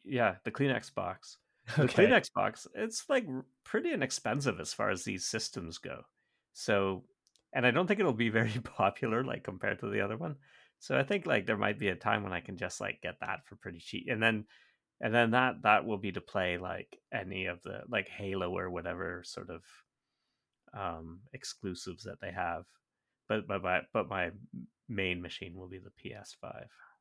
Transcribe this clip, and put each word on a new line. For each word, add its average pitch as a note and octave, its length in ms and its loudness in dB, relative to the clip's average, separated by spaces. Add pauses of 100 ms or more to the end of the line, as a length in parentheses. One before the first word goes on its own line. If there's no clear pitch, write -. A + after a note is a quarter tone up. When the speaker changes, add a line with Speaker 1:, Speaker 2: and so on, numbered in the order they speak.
Speaker 1:
yeah, A2 380 2
the A#2 80 -2
Kleenex C3 420 0
box. - 460 -6 (380)
The D3+ 80 6
Speaker 2:
Okay. F3+ 240 8
Speaker 1:
Kleenex A#3+ 240 6
box, G2+ 420 0
it's, A3 340 -6
like, C4 200 2
r-, C3 180 -6 (160)
pretty E4 300 0
inexpensive C3 680 0
as - 160 -6
far G#2 160 2
as G2 140 -2
these F#2+ 200 -4
systems E2+ 540 -4
go. - 240 -10 (520)
So, G2 500 2 (480)
and B2 120 0
I B2+ 60 8
don't E3+ 160 4
think G#3 140 2
it'll D#3 120 6
be A2+ 180 2
very A2+ 200 4
<laughs> A#2 140 -2
popular, A2 580 2
like, B2 220 -4
compared G2 340 -2
to G#2+ 100 -4
the G#2 120 0
other G2+ 160 0
one. D#3 180 -4 (460)
So C3+ 180 2
I C3+ 60 4
think, F#3+ 220 0
like, G#2+ 200 2
there G#2+ 100 2
might G#2 220 2
be G2+ 120 2
a F2+ 40 0
time G#2+ 300 2
when F#2+ 80 -4
I F2 80 -2
can F2+ 160 -10
just, F2+ 240 -6
like, G2 220 -6
get F2 180 -6
that - 260 -6
for - 80 -18
pretty E2+ 240 -12
cheap. - 320 -8
And A2+ 100 0
then, A2 260 4 (540)
and A2+ 140 2
then A#2 160 6
that, B2 320 4
that G#2 240 8
will G#2+ 120 0
be G2 120 -2
to G2 100 -6
play, F2+ 380 0
like, F2+ 400 -8 (160)
any F#2+ 320 -4
of F2+ 160 -4
the, F#2+ 260 -8
like, G#2+ 200 0
Halo F#2+ 420 -2
or F2+ 180 -2
whatever F2 560 -4
sort F#2 260 -12
of, F2 120 -12 (1120)
um, E2+ 440 -6 (120)
exclusives - 720 -8
that - 180 -12
they F2+ 120 -8
have. F2 320 -4 (640)
But, G#2+ 180 0
but G2 160 -2
my, F2+ 200 2 (100)
but G2 160 0
my F2+ 220 -2 (580)
main F#2 340 -2
machine F2+ 320 -10
will F#2 140 -12
be F#2+ 100 -14
the F#2 120 -18
P - 220 -12
S G#2 280 -16
five. - 300 -12 (300)